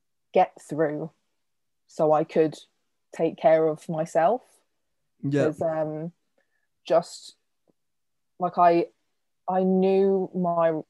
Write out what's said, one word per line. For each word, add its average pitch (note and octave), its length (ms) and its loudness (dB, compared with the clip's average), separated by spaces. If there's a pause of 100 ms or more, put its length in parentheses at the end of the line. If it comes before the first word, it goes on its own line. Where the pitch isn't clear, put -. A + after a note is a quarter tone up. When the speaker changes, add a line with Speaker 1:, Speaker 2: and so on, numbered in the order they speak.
(320)
Speaker 1:
get F3+ 280 2
through D3+ 500 -4 (760)
so D#3 260 0
I D#3 120 2
could D#3+ 320 0 (580)
take E3 220 -4
care D#3+ 300 0
of D#3 220 -6
myself. E3+ 540 -2 (800)
Speaker 2:
Yeah. C#3+ 240 -2
Speaker 1:
'Cause, D#3 160 -4
um, D#3 500 -6 (720)
just, - 520 -2 (1000)
like, F3 200 -4
I, E3+ 300 4 (600)
I F#3 140 0
knew F#3+ 720 2
my E3+ 560 0